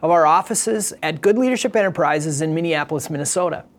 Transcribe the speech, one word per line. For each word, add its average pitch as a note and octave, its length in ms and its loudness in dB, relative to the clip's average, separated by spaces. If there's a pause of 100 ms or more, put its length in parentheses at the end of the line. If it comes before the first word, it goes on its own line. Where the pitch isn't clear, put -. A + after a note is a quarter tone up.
of D#3+ 80 0
our E3+ 160 6
offices G3+ 640 0 (100)
at D#3 200 -4
Good G#3 160 4
Leadership B3+ 360 0
Enterprises D#3 680 0
in D#3 120 -2
Minneapolis, D#3 540 -2
Minnesota. D3+ 560 -4 (140)